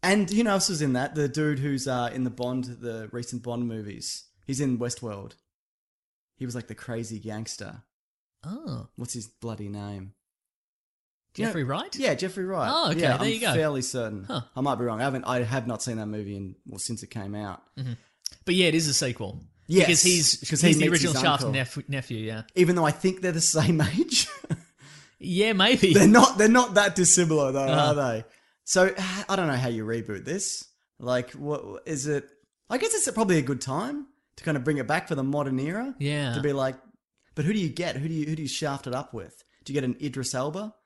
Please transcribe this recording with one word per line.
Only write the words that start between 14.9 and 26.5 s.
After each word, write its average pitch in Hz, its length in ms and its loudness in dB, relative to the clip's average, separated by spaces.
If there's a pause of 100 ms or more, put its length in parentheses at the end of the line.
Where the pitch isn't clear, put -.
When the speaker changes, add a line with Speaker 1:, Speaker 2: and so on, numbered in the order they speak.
Speaker 1:
I 127 40 -2
haven't, 131 200 -4
I 123 180 -2
have 120 240 -2
not 117 160 -6
seen 113 160 -4
that 107 80 -6
movie 104 300 -8
in, 98 200 -10 (100)
well, - 120 -16
since - 240 -8
it 113 80 -18
came 101 240 -8
out. 104 280 -10 (160)
Speaker 2:
Mm-hmm. 127 140 -6 (540)
But 180 80 2
yeah, 185 140 6
it 151 60 2
is 160 140 2
a 139 60 0
sequel. 117 500 -4 (220)
Speaker 1:
Yes, 180 200 6
Speaker 2:
Because 170 160 6
he's, 175 340 4 (140)
Speaker 1:
'cause 151 120 0
Speaker 2:
he's 160 140 8
Speaker 1:
he 156 80 4
Speaker 2:
the 160 60 6
Speaker 1:
meets - 20 2 (120)
Speaker 2:
original 170 80 2
Speaker 1:
his 131 100 2
Speaker 2:
Shaft 135 220 2
Speaker 1:
uncle. 135 80 0
Speaker 2:
nep-, 135 360 -4
nephew, 127 300 -6
yeah. 110 240 -6 (140)
Speaker 1:
Even 175 180 6
though 170 120 2
I 147 40 4
think 185 300 0
they're 185 120 0
the 160 80 -2
same 160 400 4
<laughs> 156 180 2
age. - 280 2 (920)
Speaker 2:
Yeah, 196 340 2
maybe. 196 400 6
Speaker 1:
They're 196 160 10
not, 247 300 10
they're 214 100 8
not 240 260 6